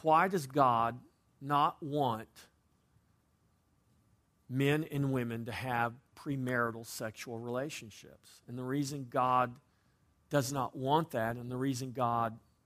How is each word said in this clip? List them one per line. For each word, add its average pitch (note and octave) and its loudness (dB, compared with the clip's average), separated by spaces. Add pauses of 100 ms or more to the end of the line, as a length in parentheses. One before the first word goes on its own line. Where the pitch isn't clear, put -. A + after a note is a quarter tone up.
why D#3+ 6
does F#3 -2
God B2 4 (420)
not D3 2
want C3+ -2 (2250)
men C#3 2
and C#3 -2
women A#2 -2
to A2+ -10
have A#2 -2 (220)
premarital B2 -2
sexual A2+ -8
relationships? A#2+ -10
And B2 -10
the B2+ -8
reason C#3 -4
God B2+ 2 (760)
does C3+ 2
not C#3 -2
want D3 2
that, A#2 0
and B2 -10
the B2+ -6
reason C3 -2
God A#2 0 (280)